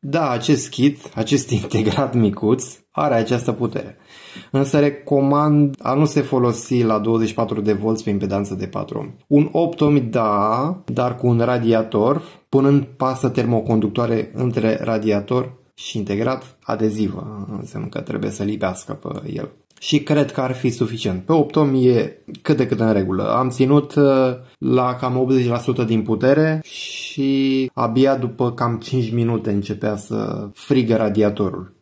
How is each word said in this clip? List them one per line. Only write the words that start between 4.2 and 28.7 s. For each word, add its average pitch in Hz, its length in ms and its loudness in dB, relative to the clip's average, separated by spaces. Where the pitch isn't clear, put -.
Însă 139 280 0
recomand 143 1000 2
a 123 140 -2
nu 147 120 4
se 147 160 2
folosi 120 640 0
la 110 160 2
douăzeci 113 280 0
și 107 60 -4
patru 107 280 -2
de 104 120 2
volți 107 300 -2
pe 110 60 -4
impedanță 98 460 -2
de 95 120 -8
patru - 300 -8
ohmi. - 180 -10
Un 147 240 4
opt 165 300 -2
ohmi, 147 200 4
da, 113 840 0
dar 123 300 -2
cu 123 120 -2
un 120 120 4
radiator, 113 840 2
punând 139 340 4
pasă 131 460 -2
termoconductoare 113 1040 0
între 113 480 0
radiator 110 760 -2
și - 240 -10
integrat, 110 680 -4
adezivă, 107 840 -4
înseamnă - 280 -10
că - 120 -8
trebuie 104 320 -6
să 101 120 -8
lipească 101 500 -4
pe - 400 -10
el. - 160 -8
Și 147 240 0
cred 143 280 0
că 139 100 -4
ar 127 100 -2
fi 123 180 -2
suficient. 117 540 -4
Pe - 80 -2
opt 147 240 2
ohmi 135 300 2
e 120 380 2
cât 151 160 2
de 127 100 2
cât 107 120 -2
în 113 140 2
regulă. 98 360 0
Am 123 200 0
ținut, 135 460 2
uh, 131 400 4
la 127 380 0
cam 127 220 -2
optzeci 127 300 2
la 120 100 0
sută 120 260 -2
din 113 180 0
putere 139 640 2
și 135 1080 -2
abia 127 420 2
după 120 380 -2
cam 117 240 -2